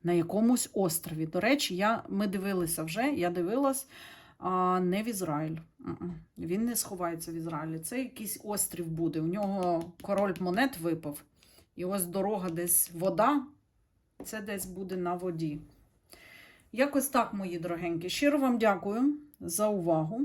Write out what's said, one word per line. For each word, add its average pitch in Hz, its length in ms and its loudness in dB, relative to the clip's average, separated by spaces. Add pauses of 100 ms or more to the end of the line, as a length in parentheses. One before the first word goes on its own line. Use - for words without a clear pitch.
на 170 100 2
якомусь 202 600 4
острові. 165 540 0
До 175 140 -2
речі, 233 360 2
я, 208 320 2
ми 196 180 0
дивилися 185 560 0
вже, 208 300 0
я 175 180 2
дивилась, 233 580 0 (500)
а, 185 420 2
не 185 220 2
в 226 60 -4
Ізраїль. 160 480 -2 (240)
М-м. 175 340 -8 (240)
Він 175 260 0
не 240 120 0
сховається 170 560 -4
в - 20 -6
Ізраїлі. 160 440 -4
Це 240 200 -6
якийсь 233 460 -8
острів 190 420 -4
буде. 160 340 0
У 156 60 0
нього 185 580 0 (180)
король 196 380 2
монет 190 380 2
випав. 160 440 -4 (540)
І 175 80 -6
ось 190 200 -2
дорога 190 460 -2
десь, 170 440 0
вода, 196 480 4 (840)
це 220 160 -8
десь 196 260 -6
буде 185 300 -8
на 175 180 -2
воді. 165 460 -4 (1120)
Якось 269 360 2
так, 233 260 2
мої 180 240 -4
дорогенькі. 170 500 -2
Щиро 285 300 4
вам 262 200 4
дякую 220 600 2 (220)
за 185 280 0
увагу. 170 560 2